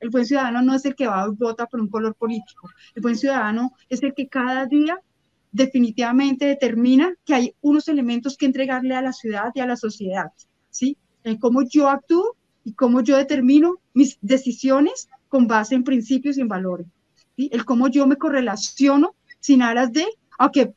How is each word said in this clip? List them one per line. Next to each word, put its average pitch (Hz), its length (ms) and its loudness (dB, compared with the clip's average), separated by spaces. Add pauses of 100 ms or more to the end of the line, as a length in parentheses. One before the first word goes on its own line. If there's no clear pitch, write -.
El 233 80 -10
buen 240 160 0
ciudadano 247 380 -2
no 262 120 2
es 269 120 -2
el 277 80 -4
que 269 120 -4
va 196 220 -2
y 214 80 -6
vota 226 300 -4
por 233 140 -8
un 214 80 -4
color 220 260 -4
político. 226 560 -8 (240)
El 220 80 -12
buen 233 140 -2
ciudadano 240 560 -2 (180)
es 254 120 -6
el 277 120 -4
que 269 140 -8
cada 254 360 -4
día 302 340 0 (540)
definitivamente 262 920 0
determina 262 680 2 (120)
que 311 80 0
hay 247 260 -2
unos 294 260 2
elementos 262 520 -2
que 294 80 0
entregarle 262 500 -2
a 254 60 -4
la 262 100 -4
ciudad 220 420 -6
y 269 60 -6
a 254 60 -4
la 240 100 -4
sociedad, 190 560 -8 (380)
¿sí? 269 260 -4 (280)
En 220 120 -4
cómo 247 260 2
yo 277 280 2
actúo 339 440 0 (300)
y 220 80 -12
cómo 247 300 2
yo 269 160 4
determino 285 580 4 (160)
mis 262 300 2
decisiones 262 880 0 (180)
con 254 180 4
base 214 280 0
en 247 100 2
principios 269 540 -2
y - 20 -2
en 240 80 -2
valores, 185 380 -6 (500)
¿sí? 277 160 -4
El 226 140 -4
cómo 254 220 2
yo 277 180 2
me 277 100 4
correlaciono 277 1000 0 (260)
sin 269 200 4
aras 240 320 0
de, 311 140 0 (320)
aunque 277 380 2